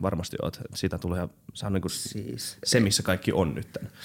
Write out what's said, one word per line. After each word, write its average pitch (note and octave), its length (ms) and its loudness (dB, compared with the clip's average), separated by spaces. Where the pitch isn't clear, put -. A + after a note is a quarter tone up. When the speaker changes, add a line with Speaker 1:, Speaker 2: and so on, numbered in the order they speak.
Speaker 1:
Varmasti F#2 400 -2
oot. - 200 -4
Siitä F2+ 240 -2
tulee F2 200 -2
ihan, F2+ 120 -2
se - 120 -8
on G2+ 80 0
niinku F2+ 160 0
Speaker 2:
Siis - 760 -8
Speaker 1:
se, - 160 6
missä G2+ 240 6
kaikki F#2 280 2
on E2 240 4
nytten. - 360 -8